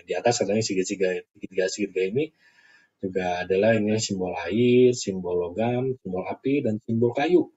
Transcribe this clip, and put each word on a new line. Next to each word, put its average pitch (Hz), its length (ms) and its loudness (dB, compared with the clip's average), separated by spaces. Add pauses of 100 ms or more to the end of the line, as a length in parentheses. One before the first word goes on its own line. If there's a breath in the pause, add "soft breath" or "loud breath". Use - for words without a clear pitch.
Di - 80 -4
atas - 240 0
adanya 107 240 0
segitiga, 92 480 -2 (240)
segitiga, 92 320 -4
segitiga 92 400 -2
ini 135 240 -2 (720 soft breath)
juga 90 400 -2
adalah 98 320 4
ini 107 240 2
simbol 92 320 -4 (160)
air, 123 480 6
simbol 90 400 -4
logam, 117 640 -2
simbol 92 240 -6
api, 135 400 -2
dan 107 160 -2
simbol 113 320 0
kayu. 147 460 2